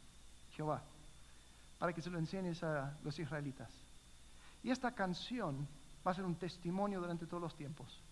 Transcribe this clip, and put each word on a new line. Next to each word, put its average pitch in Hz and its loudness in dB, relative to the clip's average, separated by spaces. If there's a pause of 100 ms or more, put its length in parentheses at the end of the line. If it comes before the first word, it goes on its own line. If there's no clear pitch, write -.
(540)
Jehová, 151 2 (960)
para 170 4
que 170 -2
se 165 -2
lo 180 0
enseñes 170 2
a 147 4
los 151 0
israelitas. 143 -2 (960)
Y 233 4
esta 254 4
canción 180 2 (380)
va 180 8
a 180 6
ser 190 0
un 170 4
testimonio 185 2
durante 175 0
todos 175 0
los 165 -2
tiempos 139 -6 (120)